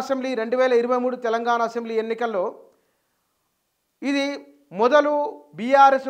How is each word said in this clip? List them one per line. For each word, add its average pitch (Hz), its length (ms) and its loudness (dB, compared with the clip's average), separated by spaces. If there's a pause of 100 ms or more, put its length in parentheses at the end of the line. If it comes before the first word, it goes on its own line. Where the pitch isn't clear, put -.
అసెంబ్లీ, 262 300 -4 (100)
రెండు 226 200 -2
వేల 254 200 2
ఇరవై 247 240 0
మూడు 254 100 -2 (120)
తెలంగాణ 233 320 0 (100)
అసెంబ్లీ 233 340 -6
ఎన్నికల్లో 226 400 -4 (1700)
ఇది 277 160 -2 (540)
మొదలు 294 340 4 (460)
బీఆర్ఎస్ 269 500 6